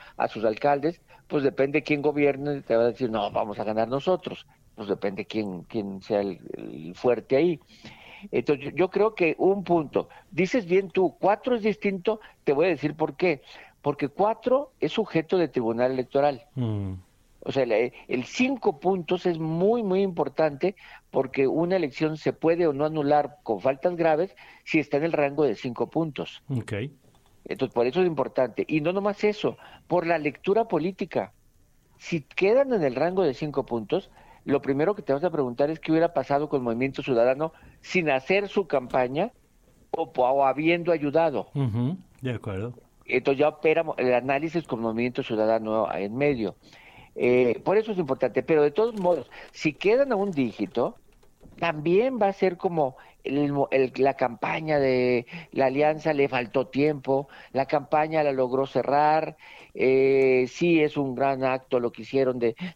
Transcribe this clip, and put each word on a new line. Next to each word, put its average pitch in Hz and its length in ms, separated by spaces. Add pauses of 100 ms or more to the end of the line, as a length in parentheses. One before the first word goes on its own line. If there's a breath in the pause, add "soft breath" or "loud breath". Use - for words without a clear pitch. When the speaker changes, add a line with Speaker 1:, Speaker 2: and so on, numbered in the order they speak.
(160 loud breath)
Speaker 1:
a 117 120
sus 107 180
alcaldes, 143 560 (260 soft breath)
pues 147 140
depende 139 400
quién 147 180
gobierne, 143 640
te 117 140
va 117 80
a - 20
decir, 117 240
"No, 104 200
vamos 110 280
a 107 60
ganar 110 240
nosotros". 139 580 (280 soft breath)
Pues 104 140
depende 98 380
quién, 98 380
quién 101 360
sea 104 200
el, 95 180 (160)
el 67 400
fuerte 120 420
ahí. 165 240 (720 loud breath)
Entonces, 135 360
yo, 143 40
yo 170 200
creo 214 240
que 165 240
un 190 240
punto, 156 460 (220 loud breath)
dices 185 340
bien 185 240
tú, 180 320
cuatro 214 340
es 220 80
distinto, 202 580 (240 loud breath)
te 143 100
voy 156 120
a - 40
decir 151 240
por 151 220
qué, 170 260 (400 loud breath)
porque 143 260
cuatro 226 720
es - 120
sujeto 180 440
de 170 120
tribunal 120 440
electoral. 131 640
Speaker 2:
Mm. 104 380 (480)
Speaker 1:
O 127 120
sea, 135 120
el, 117 280 (160 loud breath)
el 123 160
cinco 247 560
puntos 180 460
es 170 120
muy, 175 440
muy 190 200
importante 160 720 (340 loud breath)
porque 135 360
una 170 300
elección 156 400
se 147 160
puede 170 340
o 151 60
no 143 140
anular 147 560
con 104 180
faltas 139 360
graves 165 380 (300 loud breath)
si - 140
está 143 180
en 143 80
el 165 80
rango 143 320
de 110 120
cinco 120 340
puntos. - 580
Speaker 2:
Ok. 123 240 (720)
Speaker 1:
Entonces, - 300
por 120 120
eso 135 140
es 185 60
importante. 131 600
Y 151 140
no 160 140
nomás 202 300
eso, 208 340 (300 loud breath)
por 165 180
la 170 120
lectura 190 500
política. 160 640 (640)
Si 165 240
quedan 254 500
en 196 100
el 131 120
rango 180 300
de 135 100
cinco 143 320
puntos, 120 440 (340 loud breath)
lo 135 180
primero 151 320
que 202 80
te 139 100
vas 143 120
a 180 60
preguntar 143 400
es 160 100
qué 156 120
hubiera 165 220
pasado 143 340
con 143 140
Movimiento 123 400
Ciudadano 135 500 (300 soft breath)
sin 170 260
hacer 185 400
su 196 180
campaña 131 640 (580)
o, 160 260
o 135 300
habiendo 165 460
ayudado. 147 600
Speaker 2:
Ujú, 131 440 (240)
de 127 100
acuerdo. 107 400 (320)
Speaker 1:
Entonces 127 360
ya 147 80
opera 156 340
mo-, 160 160
el 127 160
análisis 143 520
con 117 140
Movimiento 120 420
Ciudadano 110 720
en 101 220
medio. 127 400 (600 loud breath)
Eh, 123 480
por 185 120
eso 220 160
es 180 60
importante, 131 440
pero 156 200
de 147 80
todos 220 280
modos, 175 320 (220 loud breath)
si 151 220
quedan 254 380
a 214 40
un 202 140
dígito, 127 640 (640)
también 170 640
va 202 80
a 196 40
ser 185 240
como 160 400 (280 loud breath)
el 147 280
mo-, 139 200
el, 131 240
la 135 180
campaña 151 640
de 127 480 (260 loud breath)
la 135 140
alianza 151 480
le 139 140
faltó 123 400
tiempo, 139 600 (240 loud breath)
la 135 140
campaña 156 560
la 143 100
logró 131 340
cerrar, 151 720 (380 loud breath)
eh, 135 720
sí 170 320
es 151 160
un 135 180
gran 135 300
acto 131 360
lo 117 120
que 113 100
hicieron 131 360
de, 117 180 (200 loud breath)